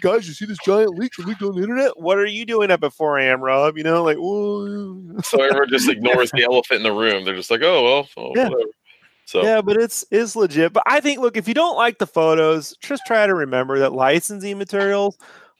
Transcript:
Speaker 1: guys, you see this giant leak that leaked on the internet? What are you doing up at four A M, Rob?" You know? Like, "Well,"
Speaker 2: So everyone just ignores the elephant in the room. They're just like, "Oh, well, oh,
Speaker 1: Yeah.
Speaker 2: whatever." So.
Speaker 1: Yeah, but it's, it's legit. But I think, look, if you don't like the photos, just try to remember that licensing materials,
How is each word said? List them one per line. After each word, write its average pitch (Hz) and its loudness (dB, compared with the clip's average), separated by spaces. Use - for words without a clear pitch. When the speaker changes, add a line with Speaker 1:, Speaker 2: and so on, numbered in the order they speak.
Speaker 1:
guys, 196 0
you 160 -14
see 208 -12
this 202 -10
giant 202 2
leak 240 -6
that 170 -10
leaked 202 -8
on 196 -4
the 180 -2
internet? 240 -2
What 180 0
are 202 2
you 208 -6
doing 214 0
up 165 2
at 143 -2
four 147 0
A 135 2
M, 127 2
Rob?" 139 2
You 156 -8
know? 165 2
Like, 156 2
"Well," 202 -6
Speaker 2:
So - 2
everyone 139 2
just 123 2
ignores 123 2
the 139 0
elephant 123 2
in 104 -4
the 110 0
room. 104 0
They're 95 -4
just 92 -6
like, 117 0
"Oh, 160 2
well, 135 2
oh, 131 -10
Speaker 1:
Yeah. 247 0
Speaker 2:
whatever." 117 -4
So. - 0
Speaker 1:
Yeah, 220 4
but 208 0
it's, 226 -2
it's 220 0
legit. 170 2
But - 2
I 285 2
think, 285 -2
look, 240 0
if 202 -4
you 226 -2
don't 330 2
like 233 0
the 190 0
photos, 160 2
just 277 -6
try 214 2
to 196 2
remember 135 -2
that 135 2
licensing 175 0
materials, 202 -2